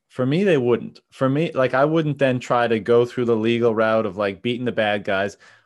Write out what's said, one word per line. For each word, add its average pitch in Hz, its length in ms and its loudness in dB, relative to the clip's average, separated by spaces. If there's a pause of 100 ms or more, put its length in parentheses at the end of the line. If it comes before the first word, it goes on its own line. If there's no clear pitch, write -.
For 127 180 -4
me, 160 180 0
they 175 140 2
wouldn't. 120 420 -2 (100)
For 131 180 -2
me, 147 240 0
like, 131 200 0
I 147 140 2
wouldn't 156 320 -2
then 127 200 2
try 120 300 0
to 113 100 2
go 120 280 2
through 123 180 -6
the 117 120 2
legal 117 380 0
route 110 300 2
of, 98 140 -6
like, 98 240 -4
beating 123 240 -4
the 113 60 -4
bad 104 300 -2
guys. 101 360 -4 (280)